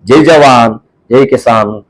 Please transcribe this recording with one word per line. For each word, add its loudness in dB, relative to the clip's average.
జై 0
జవాన్, 2
జై 2
కిసాన్ -2